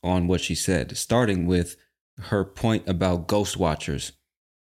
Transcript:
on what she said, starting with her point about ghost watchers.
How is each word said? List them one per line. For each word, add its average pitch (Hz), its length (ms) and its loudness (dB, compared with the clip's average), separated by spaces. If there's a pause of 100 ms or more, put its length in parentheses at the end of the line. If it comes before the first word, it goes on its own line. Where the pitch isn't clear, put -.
on 90 240 2
what 87 120 2
she - 140 -4
said, 80 420 0
starting 107 500 2
with 87 300 2 (420)
her 101 260 -2
point - 440 -2
about 90 380 0
ghost 104 300 0
watchers. 78 560 -2 (600)